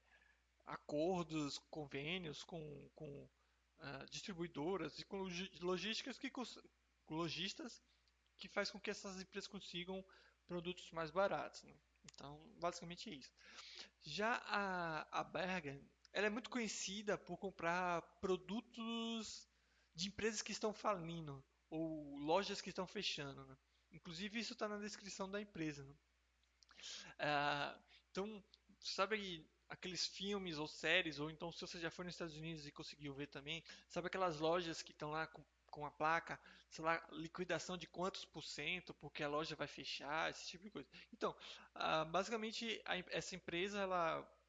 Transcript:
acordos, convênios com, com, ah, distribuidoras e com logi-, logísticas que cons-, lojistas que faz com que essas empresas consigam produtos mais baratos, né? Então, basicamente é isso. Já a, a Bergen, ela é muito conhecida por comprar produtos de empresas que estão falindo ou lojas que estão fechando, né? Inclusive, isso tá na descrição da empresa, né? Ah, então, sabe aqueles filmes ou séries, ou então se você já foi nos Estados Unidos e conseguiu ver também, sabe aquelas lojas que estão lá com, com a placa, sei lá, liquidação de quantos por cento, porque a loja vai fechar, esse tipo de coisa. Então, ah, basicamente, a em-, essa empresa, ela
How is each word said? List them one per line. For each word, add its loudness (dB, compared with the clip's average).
acordos, 2
convênios -2
com, -8
com, -8
ah, -8
distribuidoras -2
e -10
com -6
logi-, -4
logísticas 0
que -4
cons-, -6
lojistas -2
que -10
faz 2
com -8
que 0
essas -4
empresas -6
consigam -4
produtos -4
mais 0
baratos, 4
né? -18
Então, -14
basicamente -4
é -6
isso. -10
Já 2
a, 2
a 4
Bergen, 0
ela 4
é 6
muito 0
conhecida 0
por -6
comprar 4
produtos 0
de 0
empresas 2
que -4
estão 2
falindo 0
ou 0
lojas 6
que -6
estão -2
fechando, -2
né? -14
Inclusive, -6
isso -2
tá 0
na -2
descrição -4
da -2
empresa, -4
né? -14
Ah, 4
então, -4
sabe 0
aqueles -2
filmes 0
ou 0
séries, 4
ou 0
então -4
se -8
você -6
já 0
foi -6
nos -6
Estados -4
Unidos -4
e -10
conseguiu -6
ver -4
também, -6
sabe 0
aquelas 2
lojas 4
que -14
estão -4
lá 2
com, -12
com -6
a -2
placa, 4
sei -6
lá, 4
liquidação -2
de -8
quantos -2
por -10
cento, -4
porque -4
a 4
loja 2
vai 0
fechar, 0
esse -6
tipo -8
de -10
coisa. -6
Então, 2
ah, 6
basicamente, 2
a 2
em-, -2
essa 0
empresa, 2
ela 4